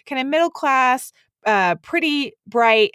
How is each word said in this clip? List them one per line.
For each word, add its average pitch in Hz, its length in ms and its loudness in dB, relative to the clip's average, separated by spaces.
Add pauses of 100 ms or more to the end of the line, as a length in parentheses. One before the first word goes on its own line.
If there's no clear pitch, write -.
kinda 262 180 -6
middle 320 260 0
class, 262 640 0 (340)
uh, 190 300 0
pretty 294 560 -4 (160)
bright, 226 460 2